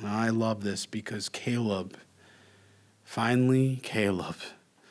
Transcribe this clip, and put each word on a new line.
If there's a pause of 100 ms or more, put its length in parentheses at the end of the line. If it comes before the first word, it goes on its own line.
Now,
I
love
this
because
Caleb, (1040)
finally
Caleb, (540)